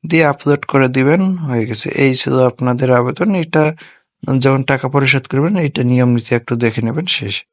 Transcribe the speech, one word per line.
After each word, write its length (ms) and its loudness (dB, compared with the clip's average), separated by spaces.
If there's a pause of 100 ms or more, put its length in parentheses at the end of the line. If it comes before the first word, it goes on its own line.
দিয়ে 180 2
আপলোড 400 0
করে 240 2
দিবেন, 480 2
হয়ে 300 -2
গেছে। 220 -4
এই 260 0
ছিল 320 0
আপনাদের 440 0
আবেদন। 440 0
এটা 400 0 (640)
যখন 240 2
টাকা 260 -2
পরিশোধ 380 0
করবেন, 300 0
এটা 260 -2
নিয়ম 260 2
নীতি 260 0
একটু 220 -2
দেখে 260 -2
নেবেন, 240 -4
শেষ। 460 -6